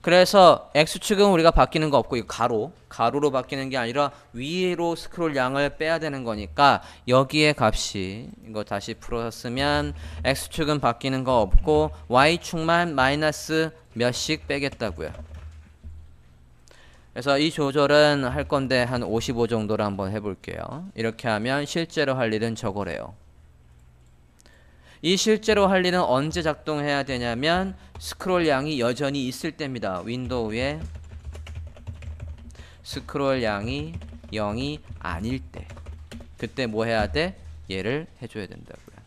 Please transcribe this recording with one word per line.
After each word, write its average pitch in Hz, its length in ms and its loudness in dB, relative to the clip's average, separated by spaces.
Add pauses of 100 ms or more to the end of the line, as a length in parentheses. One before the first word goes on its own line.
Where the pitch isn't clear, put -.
그래서 180 720 8
X축은 185 500 2
우리가 165 280 6
바뀌는 156 360 4
거 143 80 4
없고, 123 200 2
이거 110 100 -4
가로, 120 460 -2 (160)
가로로 135 420 0
바뀌는 135 400 -4
게 131 80 -4
아니라 127 320 0 (220)
위로 170 640 -2
스크롤 160 400 -4
양을 135 400 0
빼야 160 240 -2
되는 143 240 -6
거니까 110 580 4 (240)
여기에 143 500 4
값이, 107 720 0 (200)
이거 107 160 -8
다시 104 300 -6
풀어서 117 360 -6
쓰면 143 640 -2 (300)
X축은 143 560 -2
바뀌는 131 420 0
거 127 180 4
없고 151 520 4 (160)
Y축만 165 880 2
마이너스 151 720 0 (240)
몇씩 123 540 -2
빼겠다고요. 113 640 -6 (2000)
그래서 139 260 0
이 156 140 2
조절은 147 720 4
할 135 240 -2
건데 131 340 2
한 120 220 -2
오십오 117 420 0
정도로 107 380 0
한번 98 260 -2
해볼게요. 101 840 -8
이렇게 113 320 -4
하면 123 360 0
실제로 151 520 -2
할 113 180 0
일은 110 220 -2
저거래요. 98 580 -6 (1900)
이 180 120 4
실제로 214 500 2
할 185 180 4
일은 180 160 2
언제 156 420 0
작동해야 147 600 -2
되냐면 135 760 -2 (220)
스크롤 180 480 -2
양이 147 320 0
여전히 131 480 0
있을 131 240 -6
때입니다. 113 520 -6
윈도우에 123 800 -4 (2000)
스크롤 135 580 -2
양이 120 520 -4 (380)
영이 113 480 -4 (200)
아닐 101 400 -6
때, 82 260 -14 (720)
그때 123 280 -6
뭐 110 180 -2
해야 110 260 0
돼? 170 260 -2 (320)
얘를 110 380 -4 (160)
해줘야 110 240 -10
된다고요. - 500 -18 (100)